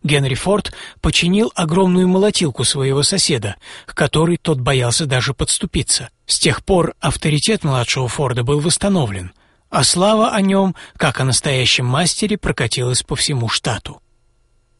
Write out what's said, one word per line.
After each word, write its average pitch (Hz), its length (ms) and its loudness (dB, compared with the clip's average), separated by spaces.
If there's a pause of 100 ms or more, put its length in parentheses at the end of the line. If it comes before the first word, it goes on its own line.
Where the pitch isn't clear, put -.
Генри 139 320 0
Форд - 360 -2 (280)
починил 185 560 2
огромную 185 500 2
молотилку 180 560 2
своего 135 400 0
соседа, 123 540 0 (300)
к - 100 -12
которой 165 400 2
тот 151 240 -2
боялся 127 460 0
даже 127 280 -2
подступиться. - 760 -4 (160)
С - 120 -2
тех - 260 0
пор 180 360 2
авторитет 156 640 0
младшего 131 420 -2
Форда 120 380 -2
был 143 160 2
восстановлен, 143 720 0 (360)
а 151 140 0
слава 214 480 2
о 220 100 0
нем, 196 360 2 (200)
как 143 220 0
о 131 60 0
настоящем 131 640 0
мастере, 170 520 0
прокатилась 123 640 -2
по - 140 -6
всему 120 320 -2
штату. - 520 -6 (800)